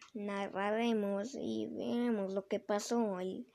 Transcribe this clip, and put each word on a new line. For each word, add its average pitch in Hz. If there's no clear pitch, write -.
narraremos 202
y 220
veremos 233
lo 196
que 202
pasó 208
en, 185